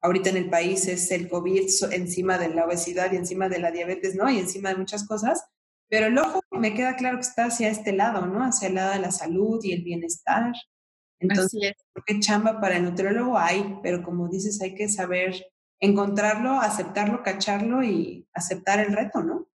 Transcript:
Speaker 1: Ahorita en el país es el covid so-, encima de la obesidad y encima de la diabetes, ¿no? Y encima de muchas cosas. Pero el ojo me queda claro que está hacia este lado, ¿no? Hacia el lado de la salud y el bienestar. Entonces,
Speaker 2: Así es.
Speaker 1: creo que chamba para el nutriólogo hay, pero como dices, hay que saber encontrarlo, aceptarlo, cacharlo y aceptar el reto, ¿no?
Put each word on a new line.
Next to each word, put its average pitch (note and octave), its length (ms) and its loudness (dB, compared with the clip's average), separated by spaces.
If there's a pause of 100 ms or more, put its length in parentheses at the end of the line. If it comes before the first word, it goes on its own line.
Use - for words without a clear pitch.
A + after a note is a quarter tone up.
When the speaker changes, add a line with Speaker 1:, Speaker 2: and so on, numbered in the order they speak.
Speaker 1:
Ahorita F#3 300 4
en F#3+ 60 0
el F3+ 140 -2
país F3 380 2
es F3+ 220 -2
el F3+ 180 -2
covid F#3+ 400 0
so-, G3 220 2
encima F3+ 480 0
de E3+ 100 0
la E3 160 2
obesidad F3 480 0
y F#3+ 40 0
encima F#3 320 -2
de F3+ 100 -2
la E3+ 120 0
diabetes, F#3 440 -4
¿no? G#3+ 160 2
Y B3 80 4
encima F#3+ 320 -4
de F#3+ 60 -2
muchas G3+ 300 -6
cosas. A3 380 -2 (460)
Pero A3 160 4
el A#3+ 120 4
ojo F#4+ 220 0 (100)
me A3 240 0
queda B3+ 220 0
claro B3+ 200 -2
que B3 100 -6
está A#3 200 0
hacia A#3 240 0
este G#3+ 220 -2
lado, G3 340 2
¿no? G3+ 180 0
Hacia A3+ 240 0
el F#3 60 0
lado F#3+ 180 2
de G3 80 0
la F3+ 100 -2
salud F#3+ 540 0
y F#3 80 -2
el F3 120 -2
bienestar. E3+ 680 -2 (680)
Entonces, F#3 280 2
Speaker 2:
Así G3+ 200 -2
es. G3+ 80 -2 (200)
Speaker 1:
creo - 120 -12
que G#3 140 0
chamba G#3+ 400 2
para F#3 160 2
el F3 80 2
nutriólogo G3+ 540 0
hay, F#3+ 440 2
pero F3 200 -2
como F3 260 -2
dices, G3 340 -4
hay F#3+ 120 -6
que G#3 140 -4
saber F3+ 460 -2 (460)
encontrarlo, G3+ 800 4
aceptarlo, G#3 600 0
cacharlo G#3 600 0
y - 520 -2
aceptar F#3+ 460 0
el G3+ 140 2
reto, G#3+ 280 -2
¿no? - 260 -4 (120)